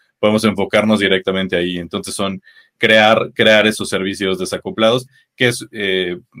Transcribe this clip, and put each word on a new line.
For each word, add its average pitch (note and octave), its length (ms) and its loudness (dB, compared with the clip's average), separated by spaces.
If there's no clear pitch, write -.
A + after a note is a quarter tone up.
podemos G#2+ 260 2
enfocarnos G#2 560 0
directamente F#2+ 560 -2
ahí. F2+ 220 -2
Entonces F#2+ 360 -10
son G2 260 -6
crear, A2 560 4
crear G#2+ 320 4
esos G#2+ 220 -2
servicios F#2+ 500 -4
desacoplados, A2 680 -2
que B2+ 140 0
es, - 240 -4
eh, F#2+ 460 -4